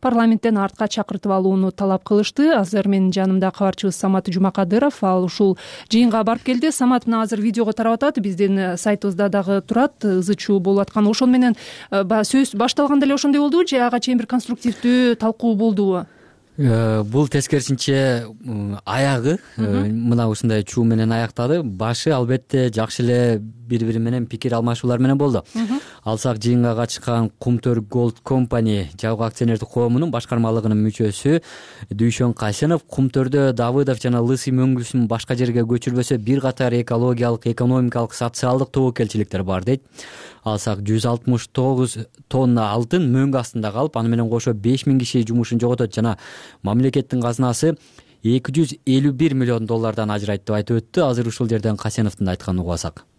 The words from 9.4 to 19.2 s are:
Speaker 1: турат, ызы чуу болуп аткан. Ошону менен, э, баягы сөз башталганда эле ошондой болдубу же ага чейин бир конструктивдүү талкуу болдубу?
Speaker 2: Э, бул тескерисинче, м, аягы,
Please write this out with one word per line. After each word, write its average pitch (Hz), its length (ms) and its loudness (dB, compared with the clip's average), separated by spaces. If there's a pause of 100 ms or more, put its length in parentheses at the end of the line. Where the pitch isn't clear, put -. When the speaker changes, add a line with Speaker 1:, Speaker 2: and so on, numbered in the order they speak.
Speaker 1:
турат, 247 400 0
ызы 185 320 0
чуу 202 240 0
болуп 196 300 0
аткан. 208 180 0
Ошону 233 240 2
менен, 247 240 4 (380)
э, 202 100 2
баягы 214 240 0
сөз 269 300 0
башталганда 277 500 2
эле 277 80 2
ошондой 285 260 2
болдубу 320 280 2
же 269 100 0
ага 240 220 0
чейин 247 180 0
бир 220 80 -2
конструктивдүү 240 880 0
талкуу 226 400 0
болдубу? 196 520 0 (520)
Speaker 2:
Э, 113 460 2
бул 127 220 0
тескерисинче, 135 1000 0 (180)
м, 101 400 -6
аягы, 135 540 0 (180)